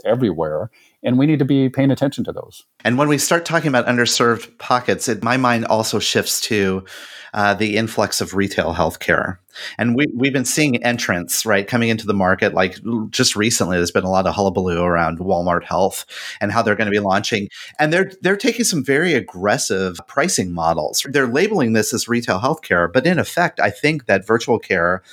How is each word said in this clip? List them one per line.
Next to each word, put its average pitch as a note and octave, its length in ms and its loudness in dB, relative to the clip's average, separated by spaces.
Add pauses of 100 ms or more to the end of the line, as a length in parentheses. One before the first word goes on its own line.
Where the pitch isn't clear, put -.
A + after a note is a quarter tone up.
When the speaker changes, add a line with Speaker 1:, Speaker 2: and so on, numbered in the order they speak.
Speaker 1:
everywhere, F2+ 640 -2 (320)
and B2 160 2
we C#3 80 4
need D3+ 120 2
to C#3+ 80 0
be C3+ 240 2
paying C3+ 200 2
attention C3+ 340 0
to - 80 -6
those. - 320 -16 (200)
Speaker 2:
And A#2+ 140 2
when D3 100 4
we D3 80 4
start E3+ 300 0
talking D#3+ 220 0
about B2 180 2
underserved A#2+ 720 0
pockets, A#2+ 500 0
it, G#2 140 -2
my A#2 140 2
mind A#2+ 300 2
also A2 320 0
shifts - 440 0
to, F#2+ 420 0 (480)
uh, G2+ 220 2
the G#2 220 0
influx A2 440 0
of G2+ 140 -4
retail F#2 400 0
healthcare. E2+ 640 0 (400)
And A#2 160 0
we, C#3+ 200 2
we've B2+ 180 0
been C3 120 -2
seeing C#3+ 380 0
entrants, A#2 640 -2
right, G2+ 200 2
coming A#2 240 0
into A2 160 -2
the G#2 80 0
market. F#2+ 400 0
Like, F#2 320 0
l-, A2 240 -4
just - 260 0
recently, G#2 400 0
there's F2 140 2
been - 140 -4
a F#2 60 -2
lot F#2 160 2
of E2 80 0
hullabaloo F#2 480 0
around E2+ 360 0
Walmart F2+ 460 0
Health F#2 420 -2 (340)
and G#2 100 -2
how A2 120 0
they're G#2+ 120 0
gonna G#2 160 -2
be G#2 80 2
launching. G2+ 500 0 (300)
And D3+ 140 2
they're, F#3+ 180 2 (120)
they're F#3 140 2
taking A#3 280 0
some D3 200 -2
very D#3 300 2
aggressive F#2+ 920 -2
pricing C3+ 460 -2
models. E2 560 -2
They're C3+ 180 2
labeling C#3+ 480 2
this G#2+ 180 2
as A#2 160 -4
retail A#2 320 0
healthcare, G2 500 0
but - 160 2
in F3 120 2
effect, - 420 -2
I G#2 100 2
think D3+ 360 -2
that G2 200 2
virtual A#2 320 2
care F2+ 440 0 (100)